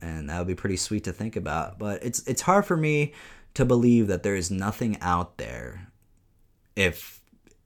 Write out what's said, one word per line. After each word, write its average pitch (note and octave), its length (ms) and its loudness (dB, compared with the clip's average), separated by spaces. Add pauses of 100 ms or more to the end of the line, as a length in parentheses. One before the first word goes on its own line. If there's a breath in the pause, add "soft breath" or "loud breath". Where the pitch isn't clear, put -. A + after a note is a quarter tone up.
and D#2+ 280 -8
that E2+ 100 -4
would F2+ 80 -2
be F2+ 80 -2
pretty F#2+ 220 -2
sweet G#2 260 -4
to - 100 -6
think A2 220 -6
about. F2+ 420 -4
But G#2 260 -6
it's, - 240 -6
it's C3 140 -4
hard G3+ 240 4
for F3 120 2
me D3+ 360 2 (420 loud breath)
to B2+ 100 4
believe A#2+ 420 6
that F2+ 160 0
there G2+ 120 0
is F#2 160 -2
nothing G2+ 500 -2
out F2 360 0
there A#1+ 540 -12 (840)
if, - 460 -2 (440)